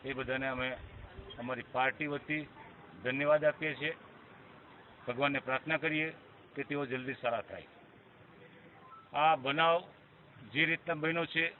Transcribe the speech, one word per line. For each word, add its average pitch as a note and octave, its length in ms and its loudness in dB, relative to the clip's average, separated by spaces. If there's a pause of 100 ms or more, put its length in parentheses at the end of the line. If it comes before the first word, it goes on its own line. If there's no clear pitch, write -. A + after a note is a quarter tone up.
એ C3+ 80 -6
બધાને C3 360 -2
અમે B2+ 200 -2 (680)
અમારી B2 340 -6
પાર્ટી C3 420 2
વતી D3+ 300 -4 (520)
ધન્યવાદ C#3+ 480 4
આપીએ D3+ 300 2
છીએ. C#3+ 180 -4 (1080)
ભગવાનને C#3 380 0
પ્રાર્થના C#3 440 0
કરીએ D#3 240 0 (440)
કે C#3 120 -6
તેઓ C#3+ 220 -2
જલ્દી B2+ 340 -6
સારા A#2 280 0
થાય. F2+ 200 -12 (1400)
આ D3+ 240 6
બનાવ D3+ 400 4 (760)
જે C3+ 120 2
રીતના E3 380 0
બન્યો E3 240 2
છે D#3+ 180 0 (160)